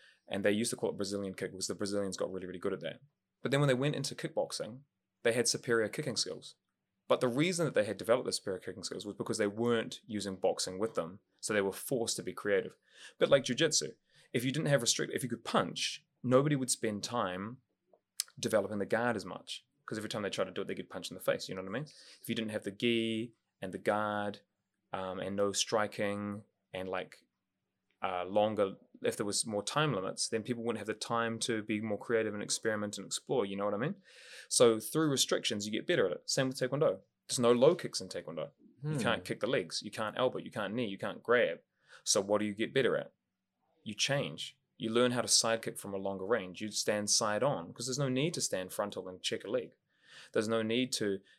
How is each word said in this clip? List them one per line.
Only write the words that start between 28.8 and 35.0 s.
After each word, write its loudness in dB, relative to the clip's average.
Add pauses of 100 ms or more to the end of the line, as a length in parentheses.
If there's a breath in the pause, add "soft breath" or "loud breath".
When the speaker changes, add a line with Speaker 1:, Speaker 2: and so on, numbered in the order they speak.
Speaker 1:
if 0
there -2
was 0
more -2
time 2
limits, -2
then -2
people -4
wouldn't -2
have -8
the 0
time -2
to 0
be -2
more -2
creative 0
and -6
experiment -2
and -10
explore, 0
you -4
know -2
what 0
I 0
mean? -2 (540 loud breath)
So 8
through 2